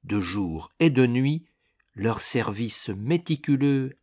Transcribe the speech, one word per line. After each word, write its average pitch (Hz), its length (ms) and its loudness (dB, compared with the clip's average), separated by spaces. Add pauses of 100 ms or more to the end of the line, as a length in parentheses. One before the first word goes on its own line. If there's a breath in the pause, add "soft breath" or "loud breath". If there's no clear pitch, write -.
de 104 160 -2
jour 87 580 -4
et 165 120 6
de 127 160 4
nuit, 135 400 0 (480)
leur 104 260 -2
service 110 720 -2
méticuleux 139 1120 0